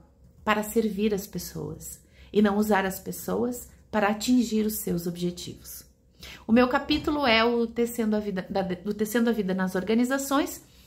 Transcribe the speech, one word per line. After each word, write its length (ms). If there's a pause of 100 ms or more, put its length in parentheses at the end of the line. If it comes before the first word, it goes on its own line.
(440)
para 200
servir 500
as 120
pessoas 760 (300)
e 100
não 160
usar 280
as 140
pessoas 720 (200)
para 200
atingir 560
os 140
seus 280
objetivos. 800 (600)
O 60
meu 160
capítulo 580
é 200
o 220
Tecendo 500
a 20
Vida, 300
da, 120
do 320
Tecendo 360
a 40
Vida 200
nas 220
Organizações, 840 (260)